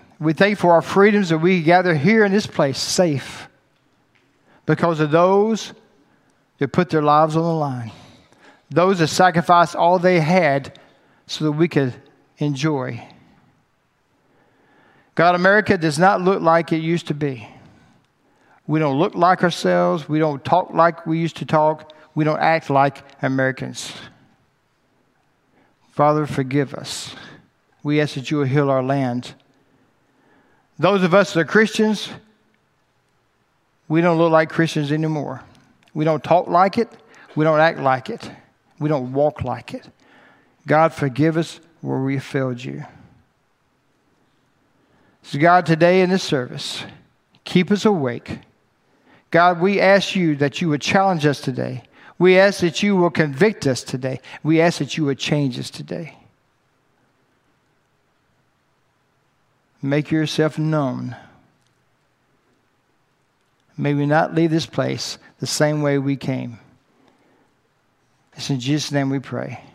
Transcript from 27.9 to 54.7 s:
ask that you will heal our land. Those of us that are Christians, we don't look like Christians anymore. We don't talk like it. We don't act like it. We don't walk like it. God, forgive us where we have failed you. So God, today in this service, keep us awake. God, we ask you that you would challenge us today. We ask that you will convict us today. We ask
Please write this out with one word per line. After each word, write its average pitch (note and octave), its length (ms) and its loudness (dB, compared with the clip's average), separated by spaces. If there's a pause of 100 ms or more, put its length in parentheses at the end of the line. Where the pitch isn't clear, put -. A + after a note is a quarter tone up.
ask D3 140 -2
that B2+ 160 -10
you D3+ 80 -2
will C#3+ 80 0
heal C#3 240 0
our C3 120 0
land. B2+ 520 -4 (1400)
Those F#3 240 2
of F3 120 2
us G3 200 4
that E3 60 2
are D#3+ 40 2
Christians, G#3+ 680 0 (1800)
we D#3 120 0
don't E3+ 180 2
look E3 140 4
like D#3+ 180 4
Christians D#3 420 -2
anymore. D#3 500 -4 (520)
We D3+ 100 -2
don't D#3 200 0
talk F3 240 2
like F#3 300 2
it. A3+ 120 -2 (440)
We D3+ 100 0
don't D#3 160 2
act D#3+ 180 2
like C3 320 -2
it. A3 200 -14 (480)
We D3 100 -4
don't C3 240 -4
walk C#3+ 320 -2
like A#2 280 -10
it. - 160 -14 (800)
God, D#3 260 2
forgive C#3+ 440 -2
us - 240 -6 (200)
where C3 200 -6
we C3+ 140 -4
have C3+ 100 -6
failed B2+ 380 -6
you. C#3 220 -12 (2500)
So - 160 -10
God, F3 280 4
today F3 360 4
in F3+ 80 2
this F#3 120 0
service, - 600 -6 (600)
keep F3+ 260 0
us G3+ 140 0
awake. C#3+ 540 -2 (920)
God, F3 300 4
we G3 200 0
ask F#3+ 360 4
you E3 200 0
that C#3 240 -2
you F3 100 -2
would D3 100 -2
challenge F#3+ 460 0
us C#3+ 140 -2
today. B2+ 420 -6 (360)
We F#3 200 6
ask G3 220 4
that F3 220 -2
you G3+ 140 2
will F3 140 2
convict D#3 560 0
us B2+ 160 -2
today. C3 380 -8 (220)
We D#3 180 2
ask E3+ 180 2